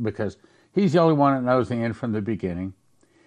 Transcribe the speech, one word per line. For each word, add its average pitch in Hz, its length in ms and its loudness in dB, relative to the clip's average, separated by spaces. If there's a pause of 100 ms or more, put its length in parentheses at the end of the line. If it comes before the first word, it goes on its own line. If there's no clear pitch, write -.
because 107 340 -6 (380)
he's 185 180 2
the 175 80 4
only 165 140 4
one 143 200 4
that 127 140 -2
knows 127 200 2
the 120 60 -4
end 117 220 -4
from 117 160 -6
the 110 80 -2
beginning. 95 520 -6 (540)